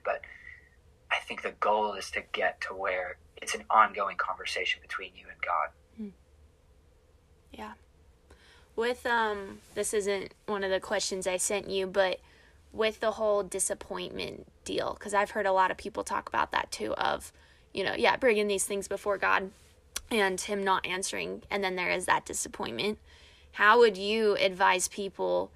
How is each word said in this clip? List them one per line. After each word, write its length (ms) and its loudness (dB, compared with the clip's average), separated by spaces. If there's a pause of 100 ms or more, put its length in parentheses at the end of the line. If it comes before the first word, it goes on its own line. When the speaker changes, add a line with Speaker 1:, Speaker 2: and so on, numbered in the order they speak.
Speaker 1:
but 200 -2 (920)
I 60 0
think 240 -10
the 180 -6
goal 340 2
is 180 -10
to 100 -4 (100)
get 300 -2
to 60 -6
where 500 -4 (180)
it's 180 -8
an 140 -8
ongoing 480 4
conversation 640 -4
between 340 -12
you 160 -20
and 120 -14
God. 260 0 (300)
Speaker 2:
Hmm. 100 -10 (1400)
Yeah. 200 -14 (1040)
With, 280 0
um, 540 0 (160)
this 180 -2
isn't 400 0 (140)
one 180 -2
of 60 0
the 100 2
questions 460 -2
I 100 0
sent 320 -2
you, 180 -2
but 340 2 (520)
with 280 -2
the 120 2
whole 300 2
disappointment 1040 -6 (180)
deal, 300 -2
'cause 200 -6
I've 180 4
heard 140 -2
a 60 4
lot 180 6
of 60 -4
people 280 -6
talk 240 -4
about 240 0
that 180 -2
too, 240 -4
of, 380 -2 (400)
you 120 -4
know, 100 -2
yeah, 220 4
bringing 300 2
these 180 0
things 240 -4
before 300 -2
God 320 0 (600)
and 300 2
him 220 -4
not 240 2
answering, 640 -6
and 120 -2
then 140 -2
there 140 -2
is 160 0
that 180 2
disappointment. 720 -6 (540)
How 260 8
would 180 8
you 400 2
advise 520 2
people 680 -2